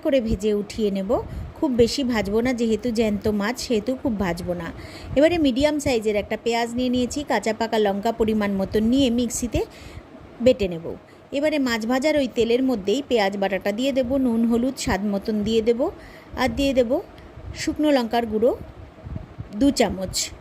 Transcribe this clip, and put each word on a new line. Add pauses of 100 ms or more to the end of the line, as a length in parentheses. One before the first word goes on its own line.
করে
ভেজে
উঠিয়ে
নেব। (460)
খুব (120)
বেশি
ভাজবো
না,
যেহেতু
জ্যান্ত (160)
মাছ (100)
সেহেতু (100)
খুব (100)
ভাজবো
না। (480)
এবারে (100)
মিডিয়াম
সাইজের
একটা
পেঁয়াজ
নিয়ে
নিয়েছি, (100)
কাঁচা
পাকা
লঙ্কা
পরিমাণ
মতো (140)
নিয়ে (100)
মিক্সিতে (840)
বেটে
নেব। (520)
এবারে
মাছ (100)
ভাজার
ওই
তেলের
মধ্যেই
পেঁয়াজ
বাটাটা
দিয়ে
দেব, (160)
নুন (100)
হলুদ
স্বাদ (120)
মতন
দিয়ে
দেব, (640)
আর
দিয়ে
দেব (680)
শুকনো
লঙ্কার
গুঁড়ো (1080)
দু
চামচ, (260)